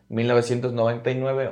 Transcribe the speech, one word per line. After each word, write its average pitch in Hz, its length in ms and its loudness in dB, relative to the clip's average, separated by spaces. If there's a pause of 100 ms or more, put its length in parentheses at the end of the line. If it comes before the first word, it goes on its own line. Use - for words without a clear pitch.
mil 117 180 0
novecientos 120 460 2
noventa 120 380 0
y 127 40 -2
nueve 135 360 -2